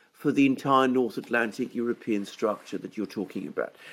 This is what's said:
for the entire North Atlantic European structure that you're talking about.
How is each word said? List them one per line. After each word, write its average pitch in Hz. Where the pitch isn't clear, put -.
for -
the 139
entire 131
North 123
Atlantic 117
European 113
structure -
that -
you're 101
talking 92
about. -